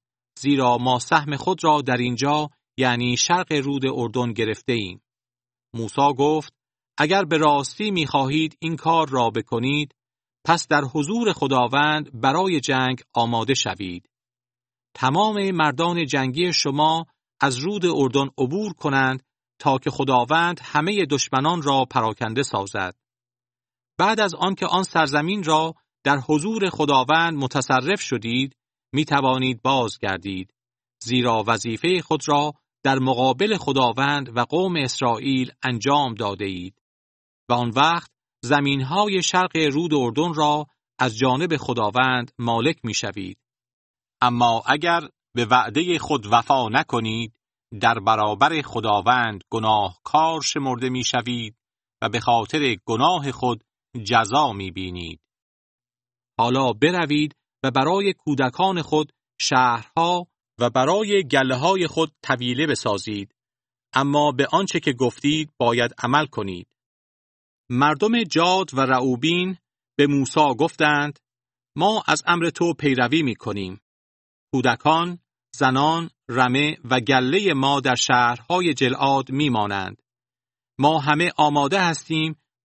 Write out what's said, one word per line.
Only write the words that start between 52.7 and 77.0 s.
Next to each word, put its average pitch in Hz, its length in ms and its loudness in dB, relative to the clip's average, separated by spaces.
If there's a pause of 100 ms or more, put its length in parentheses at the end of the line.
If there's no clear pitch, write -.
گناه 139 460 0
خود 123 340 -4 (400)
جزا 117 480 2
می‌بینید. 90 680 -8 (1200)
حالا 123 340 2
بروید 151 640 0 (300)
و 131 60 2
برای 170 420 0
کودکان 156 680 -2
خود 151 300 0 (280)
شهرها 139 840 0 (340)
و 120 100 2
برای 190 600 2
گله‌های 143 560 0
خود 160 260 -2 (100)
طویله 127 440 -2
بسازید، 104 680 -4 (600)
اما 143 380 2
به 135 200 0
آنچه 190 280 0
که 139 120 -2
گفتید 143 680 -2
باید 120 400 0
عمل 143 280 0
کنید.» 98 420 -10 (1000)
مردم 151 520 2
جاد 175 520 0
و 135 60 0
رعوبین 135 760 0 (420)
به 143 80 6
موسی 143 520 2
گفتند: 147 600 0 (580)
«ما 202 300 0
از 151 200 0
امر 170 240 2
تو 170 240 -2
پیروی 135 480 2
می‌کنیم. 101 580 -6 (720)
کودکان، 156 640 2 (380)
زنان، 147 540 2 (180)
رمه 131 560 0
و 127 160 2